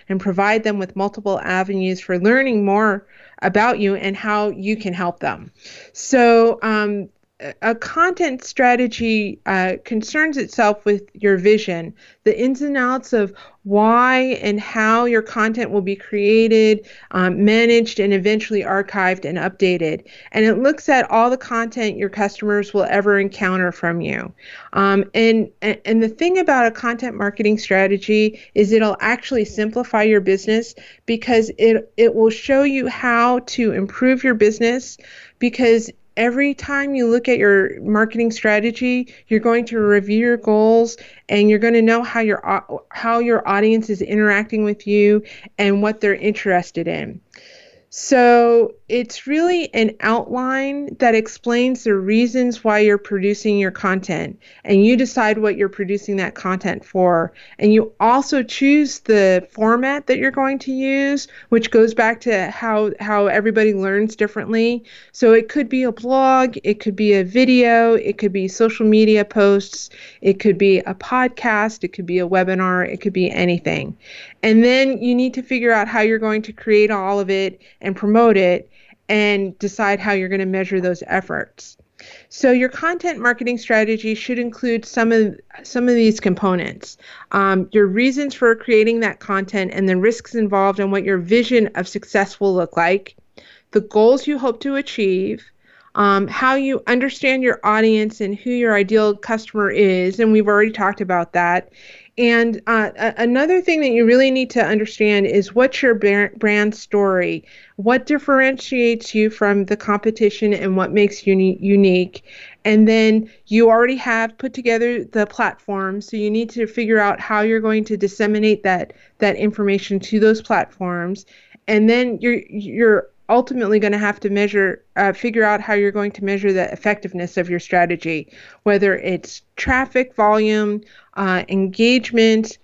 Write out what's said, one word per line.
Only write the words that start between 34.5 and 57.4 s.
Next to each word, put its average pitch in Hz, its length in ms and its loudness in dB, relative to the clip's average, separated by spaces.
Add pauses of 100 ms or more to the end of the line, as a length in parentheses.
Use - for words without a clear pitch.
because 233 540 0 (260)
every 247 360 0
time 277 420 -6
you 247 100 0
look 233 220 0
at 247 100 2
your 202 440 2
marketing 220 500 0
strategy, 233 840 -2 (140)
you're 220 100 2
going 233 280 0
to 226 120 -8
review 208 400 2
your 240 200 2
goals 226 580 2 (320)
and 208 220 4
you're 214 100 4
gonna 233 220 2
know 226 220 2
how 233 180 -4
your 214 180 0 (100)
au-, 190 380 -6
how 233 320 -2
your 233 260 -2
audience 220 440 2
is 196 120 -4
interacting 214 600 0
with 208 240 -4
you 208 340 4 (360)
and 202 240 0
what 214 180 -2
they're 202 160 0
interested 180 720 -2
in. 170 320 -8 (680)
So 240 840 4 (160)
it's 240 360 -6
really 330 480 -2
an 226 280 0
outline 262 960 -4
that 233 180 2
explains 233 680 -2
the 214 100 2
reasons 226 680 0
why 208 180 2
you're 208 180 4
producing 202 600 -2
your 196 140 0
content, 185 640 -6 (280)
and 202 200 4
you 240 120 4
decide 226 400 0
what 214 180 0
you're 196 140 -2
producing 196 480 -6
that 190 180 -6
content 185 480 -6
for. 175 480 0 (260)